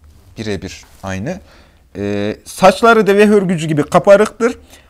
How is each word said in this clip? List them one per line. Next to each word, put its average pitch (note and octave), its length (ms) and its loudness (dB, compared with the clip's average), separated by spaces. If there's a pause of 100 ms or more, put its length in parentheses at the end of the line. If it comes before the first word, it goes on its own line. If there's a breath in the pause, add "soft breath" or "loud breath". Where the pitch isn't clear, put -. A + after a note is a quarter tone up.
(380)
birebir G2 440 -10 (220)
aynı. G2 360 -8 (580 soft breath)
E, G2+ 380 -6 (100)
"Saçları G#3+ 640 2
deve G3+ 180 4
hörgücü F#3+ 420 0
gibi D3 160 0
kaparıktır. G#3 760 2 (320 soft breath)